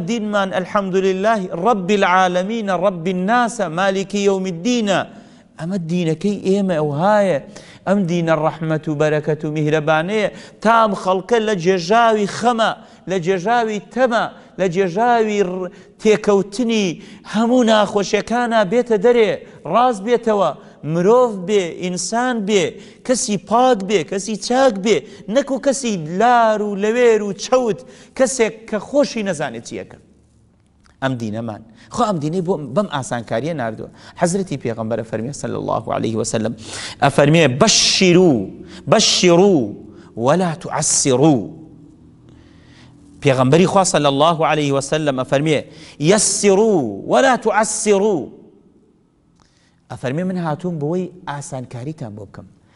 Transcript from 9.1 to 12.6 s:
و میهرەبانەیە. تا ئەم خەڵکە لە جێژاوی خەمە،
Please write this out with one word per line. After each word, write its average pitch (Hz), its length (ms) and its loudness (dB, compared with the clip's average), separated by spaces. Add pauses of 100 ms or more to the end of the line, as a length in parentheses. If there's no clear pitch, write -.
و 151 120 -4
میهرەبانەیە. 156 720 0 (340)
تا 220 100 4 (100)
ئەم 214 100 2 (100)
خەڵکە 190 360 0 (100)
لە 214 60 0 (100)
جێژاوی 202 720 2
خەمە، 220 340 0 (400)